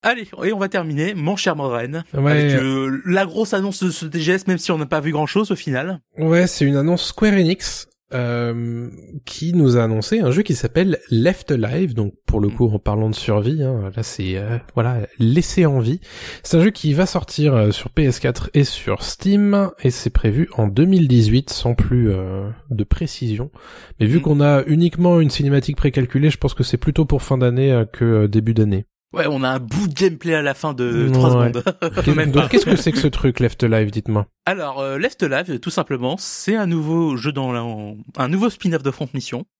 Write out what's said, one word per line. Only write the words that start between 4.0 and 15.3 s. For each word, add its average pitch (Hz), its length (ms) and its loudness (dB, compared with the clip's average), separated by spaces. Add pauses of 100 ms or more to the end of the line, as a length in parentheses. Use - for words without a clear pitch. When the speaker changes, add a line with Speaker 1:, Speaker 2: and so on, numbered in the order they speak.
Speaker 1:
T 160 120 -6
G 160 140 0
S, 190 140 -2
même 185 100 0
si 180 140 -4
on 160 80 0
n'a 147 80 -4
pas 151 140 -2
vu 156 100 -4
grand-chose 156 400 0
au 180 40 0
final. 151 460 -6 (160)
Speaker 2:
Ouais, 165 300 2
c'est - 180 -2
une 139 120 2
annonce 165 280 0
Square 214 280 0
Enix, 190 540 0 (260)
euh, 120 760 -4 (360)
qui - 280 -6
nous 139 220 6
a 117 80 4
annoncé 110 380 0
un 135 100 2
jeu 170 120 2
qui 131 120 0
s'appelle 180 440 0 (100)
Left 135 420 2
Alive. 131 420 0
Donc 107 200 -2 (120)
pour 110 140 0
le 104 80 2
Speaker 1:
Mm. 101 60 -2
Speaker 2:
coup, 120 160 2
en 104 100 0
parlant 110 300 0
de 107 60 -4
survie, 117 480 0
hein, 113 340 -4
là 110 60 -4
c'est, 92 340 -6
euh, 110 220 -4 (160)
voilà, 120 240 0 (200)
laissé 156 460 2